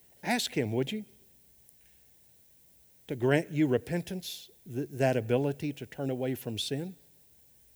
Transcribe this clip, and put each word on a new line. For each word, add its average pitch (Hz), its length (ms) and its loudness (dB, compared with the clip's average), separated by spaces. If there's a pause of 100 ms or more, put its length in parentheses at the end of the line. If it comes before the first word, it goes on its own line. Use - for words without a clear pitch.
(220)
Ask - 340 -2
Him, 113 160 2
would 131 180 2
you, 214 140 -4 (2000)
to 147 80 -4
grant 135 340 4
you 156 160 4
repentance, 170 800 -2 (240)
th-, 123 200 -4
that 131 240 4
ability 139 580 0
to 127 120 -12
turn 135 240 -4
away 131 240 -2
from 117 240 -6
sin, 165 360 -4 (800)